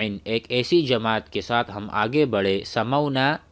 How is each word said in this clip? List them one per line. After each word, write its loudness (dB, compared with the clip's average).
ایک -4
ایسی 2
جماعت 0
کے -4
ساتھ -2
ہم -8
آگے 2
بڑھے، 0
سمونا 0